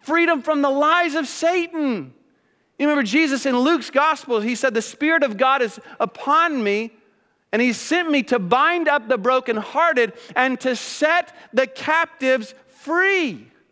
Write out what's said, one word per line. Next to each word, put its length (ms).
Freedom 420
from 180
the 80
lies 460
of 120
Satan. 840
You 80
remember 180
Jesus 420
in 120
Luke's 300
gospel, 520
he 140
said, 200
"The 80
Spirit 400
of 160
God 240
is 180
upon 640
me, 300
and 100
he 100
sent 380
me 140
to 140
bind 480
up 220
the 80
brokenhearted 960
and 240
to 160
set 580
the 120
captives 880
free." 840